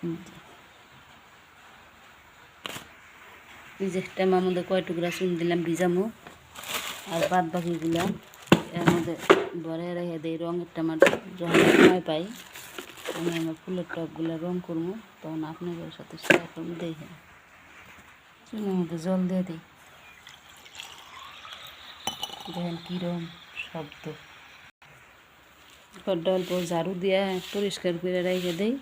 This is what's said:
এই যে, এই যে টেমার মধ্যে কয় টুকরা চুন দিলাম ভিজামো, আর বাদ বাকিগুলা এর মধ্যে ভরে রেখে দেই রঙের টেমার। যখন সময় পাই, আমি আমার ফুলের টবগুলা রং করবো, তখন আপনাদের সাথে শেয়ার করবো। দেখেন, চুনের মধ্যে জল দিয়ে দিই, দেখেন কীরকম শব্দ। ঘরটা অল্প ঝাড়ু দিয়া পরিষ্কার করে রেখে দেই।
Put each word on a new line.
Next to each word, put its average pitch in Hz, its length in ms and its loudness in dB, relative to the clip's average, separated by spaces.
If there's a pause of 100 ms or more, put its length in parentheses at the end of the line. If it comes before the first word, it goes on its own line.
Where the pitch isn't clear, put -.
এই 170 200 -2
যে, - 80 -18 (3500)
এই 190 100 0
যে 185 80 0 (140)
টেমার 185 300 4
মধ্যে 180 240 2
কয় 185 180 4
টুকরা 170 300 0
চুন 185 120 2 (100)
দিলাম 170 280 4
ভিজামো, 175 360 4 (1080)
আর 170 80 2 (100)
বাদ 180 220 6
বাকিগুলা 165 500 0 (760)
এর 170 160 2
মধ্যে 170 200 0 (520)
ভরে 165 220 -4 (100)
রেখে 175 260 -4
দেই 165 180 -2
রঙের 170 340 -2
টেমার। 160 220 0 (420)
যখন 170 200 4 (180)
সময় 180 320 10
পাই, 156 140 0 (920)
আমি 170 140 0 (100)
আমার 160 220 0
ফুলের 180 320 -4
টবগুলা 165 420 -2 (100)
রং 180 100 -2 (120)
করবো, 170 240 -2 (300)
তখন 160 200 -6 (100)
আপনাদের 170 460 -8
সাথে - 180 -16 (100)
শেয়ার 170 280 4
করবো। 170 200 -8 (100)
দেখেন, 160 280 -8 (1400)
চুনের 208 320 -4
মধ্যে 170 260 -2
জল 185 240 2
দিয়ে 185 180 2
দিই, 165 140 -10 (3000)
দেখেন 175 220 -2 (100)
কীরকম 175 380 -2 (440)
শব্দ। 156 360 -10 (2000)
ঘরটা 180 320 2
অল্প 180 140 0 (200)
ঝাড়ু 175 220 0 (100)
দিয়া 190 180 4 (320)
পরিষ্কার 196 480 0
করে 180 260 0
রেখে 180 260 0
দেই। 202 280 0